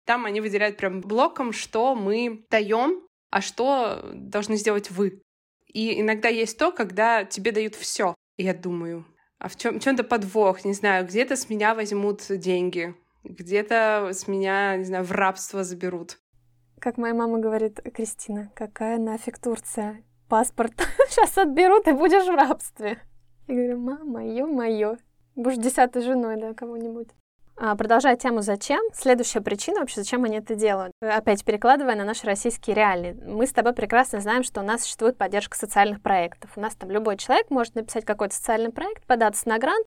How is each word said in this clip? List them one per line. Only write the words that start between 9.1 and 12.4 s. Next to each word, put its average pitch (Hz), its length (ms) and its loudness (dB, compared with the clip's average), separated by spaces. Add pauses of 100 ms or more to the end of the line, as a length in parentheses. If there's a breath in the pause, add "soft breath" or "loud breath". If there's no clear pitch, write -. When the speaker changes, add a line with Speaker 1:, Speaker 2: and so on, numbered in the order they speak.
Speaker 1:
а - 100 -10
в - 80 -16
чем, 226 220 -4
в - 40 -8
чем-то 262 220 2
подвох, 202 600 0
не 202 80 -2
знаю, 196 340 0
где-то 240 300 0
с - 140 -8
меня 214 240 2
возьмут 202 540 -4
деньги, 180 680 -2 (300)